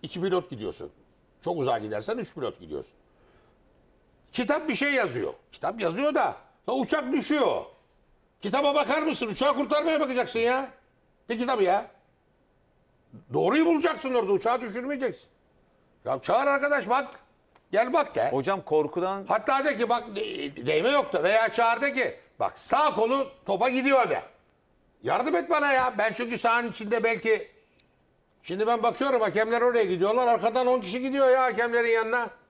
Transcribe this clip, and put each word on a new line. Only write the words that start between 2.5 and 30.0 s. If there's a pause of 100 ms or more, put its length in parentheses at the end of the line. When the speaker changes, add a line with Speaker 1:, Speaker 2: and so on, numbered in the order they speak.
Speaker 1:
gidiyorsun. (1400)
Kitap
bir
şey
yazıyor. (200)
Kitap
yazıyor
da (340)
ya
uçak
düşüyor. (800)
Kitaba
bakar
mısın?
Uçağı
kurtarmaya
bakacaksın
ya. (600)
Ne
kitabı
ya? (1500)
Doğruyu
bulacaksın
orada.
Uçağı
düşürmeyeceksin. (760)
Ya
çağır
arkadaş
bak. (680)
Gel
bak
de.
Speaker 2:
Hocam
korkudan
Speaker 1:
Hatta
de
ki
bak
de-,
değme
yoktu.
Veya
çağır
de
ki (260)
bak
sağ
kolu (200)
topa
gidiyor
de. (800)
Yardım
et
bana
ya.
Ben
çünkü
sahanın
içinde
belki (960)
şimdi
ben
bakıyorum,
hakemler
oraya
gidiyorlar.